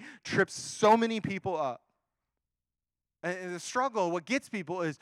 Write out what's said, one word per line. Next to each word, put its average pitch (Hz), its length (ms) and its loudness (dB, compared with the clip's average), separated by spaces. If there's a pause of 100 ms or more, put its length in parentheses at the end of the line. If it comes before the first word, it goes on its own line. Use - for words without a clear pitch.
(240)
trips - 300 0
so - 420 6
many 226 240 2
people 185 400 -4
up. 131 220 -4 (1400)
And, 180 160 -2
and 180 160 -8
the 170 40 -8
struggle, 220 520 0
what 170 140 -2
gets 262 240 -2
people 180 340 -4
is, 156 180 -4